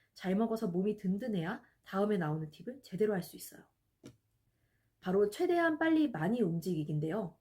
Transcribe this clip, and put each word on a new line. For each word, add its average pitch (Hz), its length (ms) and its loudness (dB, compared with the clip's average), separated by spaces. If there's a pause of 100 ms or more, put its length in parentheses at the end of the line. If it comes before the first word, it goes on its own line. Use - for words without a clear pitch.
(140)
잘 190 220 -2
먹어서 226 320 0
몸이 196 300 0
든든해야 202 640 -2 (220)
다음에 208 320 0
나오는 156 340 -2
팁을 247 320 -14
제대로 214 320 0
할 175 80 0
수 - 140 -16
있어요. - 240 -18 (1400)
바로 196 300 2
최대한 339 480 2
빨리 311 300 4
많이 214 320 0
움직이기인데요. 165 1000 0